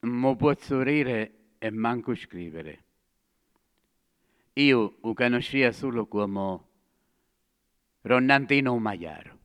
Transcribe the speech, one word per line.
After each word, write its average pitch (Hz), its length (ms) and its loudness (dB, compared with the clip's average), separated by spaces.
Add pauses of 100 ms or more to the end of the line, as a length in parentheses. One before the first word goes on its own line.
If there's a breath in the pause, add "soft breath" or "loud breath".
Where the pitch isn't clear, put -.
Mo 123 340 0
può 143 200 2
zuorire 131 1000 -2
e 110 140 -6
manco 117 420 -2
scrivere. 80 720 -14 (1700)
Io 131 480 2
u 113 120 -4
conoscia 123 600 2
solo 117 340 -4
come 98 540 -4 (1400)
Ronnantino 131 760 4
Maiaro. 85 640 -8